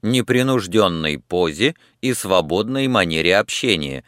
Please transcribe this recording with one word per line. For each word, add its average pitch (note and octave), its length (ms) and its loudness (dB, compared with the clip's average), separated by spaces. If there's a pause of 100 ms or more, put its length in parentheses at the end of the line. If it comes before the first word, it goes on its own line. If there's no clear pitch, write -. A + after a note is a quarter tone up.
непринужденной G#2+ 1160 0
позе F2+ 560 -2 (240)
и B2+ 140 -2
свободной G2+ 720 -2
манере F2 480 2
общения, D#2 720 -2